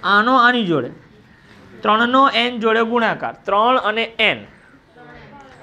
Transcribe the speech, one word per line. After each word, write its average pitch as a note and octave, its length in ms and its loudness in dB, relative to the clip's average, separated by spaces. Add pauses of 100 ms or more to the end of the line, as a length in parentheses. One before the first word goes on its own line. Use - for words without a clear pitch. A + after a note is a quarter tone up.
આનો G#3+ 340 2
આની A#3+ 280 2
જોડે. D3 220 -2 (920)
ત્રણનો A#3+ 480 2
એન A#3+ 320 -2
જોડે A3+ 200 2
ગુણાકાર. A3 540 -2
ત્રણ A3 420 0
અને G#3+ 260 -2
એન. G3+ 420 -2 (1200)